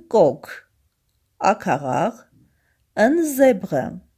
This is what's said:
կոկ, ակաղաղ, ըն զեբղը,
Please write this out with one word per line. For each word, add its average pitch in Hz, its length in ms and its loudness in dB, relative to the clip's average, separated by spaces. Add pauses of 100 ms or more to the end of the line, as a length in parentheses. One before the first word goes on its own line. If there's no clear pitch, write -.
կոկ, 165 440 2 (920)
ակաղաղ, 147 840 -2 (720)
ըն 262 280 2
զեբղը, 247 600 0 (340)